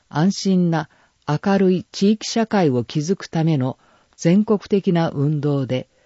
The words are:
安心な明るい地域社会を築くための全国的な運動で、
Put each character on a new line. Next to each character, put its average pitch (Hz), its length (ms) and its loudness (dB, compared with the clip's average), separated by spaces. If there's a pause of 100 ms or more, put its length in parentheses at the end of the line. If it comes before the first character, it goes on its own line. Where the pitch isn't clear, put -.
安 175 240 0
心 180 360 0
な 160 200 -4 (360)
明 196 320 0
る 190 140 2
い 180 140 -2
地 - 260 0
域 - 180 -4
社 226 160 -2
会 185 240 2
を 123 140 0
築 156 320 -4
く - 120 -14
た 165 180 -2
め 160 120 2
の 127 220 -4 (380)
全 202 260 2
国 214 160 0
的 196 320 -2
な 165 180 2
運 147 300 -2
動 139 260 -2
で、 127 220 -6 (180)